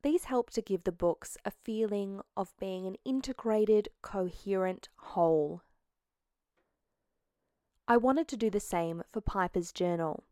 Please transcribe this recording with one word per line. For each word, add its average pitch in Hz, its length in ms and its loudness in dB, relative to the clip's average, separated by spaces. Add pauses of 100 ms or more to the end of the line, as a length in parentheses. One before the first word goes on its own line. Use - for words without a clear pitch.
These 302 220 2
help 247 260 0
to 220 120 -2
give 190 220 -2
the 185 80 0
books - 520 -2
a 202 60 -2
feeling 202 680 -4 (160)
of 190 220 -6
being 190 280 -6
an 190 180 -8
integrated, 220 840 2 (140)
coherent 185 920 -4
whole. 165 680 2 (2250)
I 240 80 6
wanted 269 320 4
to 269 80 -8
do 220 140 0
the 202 100 -2
same 170 500 -4
for 226 100 -6
Piper's 180 520 -2
journal 170 600 -2